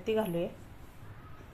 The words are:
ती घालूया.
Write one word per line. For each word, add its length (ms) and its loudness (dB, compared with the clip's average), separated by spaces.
ती 80 6
घालूया. 320 6